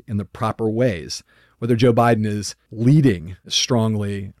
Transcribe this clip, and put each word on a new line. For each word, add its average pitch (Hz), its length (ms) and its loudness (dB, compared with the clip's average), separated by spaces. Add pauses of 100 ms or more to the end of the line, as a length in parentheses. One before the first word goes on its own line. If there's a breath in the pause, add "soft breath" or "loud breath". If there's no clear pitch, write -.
in 107 100 -6
the 101 80 -6
proper 110 440 -4
ways, 107 540 -4 (340 soft breath)
whether 120 180 0
Joe 117 180 4
Biden 117 340 2
is 104 280 -6 (140)
leading 113 680 2 (100)
strongly, 104 920 -2